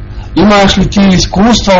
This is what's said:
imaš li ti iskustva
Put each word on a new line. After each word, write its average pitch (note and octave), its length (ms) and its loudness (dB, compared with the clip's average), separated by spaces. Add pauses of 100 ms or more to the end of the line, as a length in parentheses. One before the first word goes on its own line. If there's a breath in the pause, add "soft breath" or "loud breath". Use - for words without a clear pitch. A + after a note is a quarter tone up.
(360 loud breath)
imaš G3+ 420 2
li F3 120 -2
ti G3+ 120 -2 (120)
iskustva G3+ 680 0